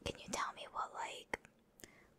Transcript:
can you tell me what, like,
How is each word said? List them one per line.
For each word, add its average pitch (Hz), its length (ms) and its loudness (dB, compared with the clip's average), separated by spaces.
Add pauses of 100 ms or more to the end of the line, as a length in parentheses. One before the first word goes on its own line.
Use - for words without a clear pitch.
can - 140 4
you - 120 -10
tell - 240 4
me - 160 -6
what, - 220 2
like, - 460 0 (800)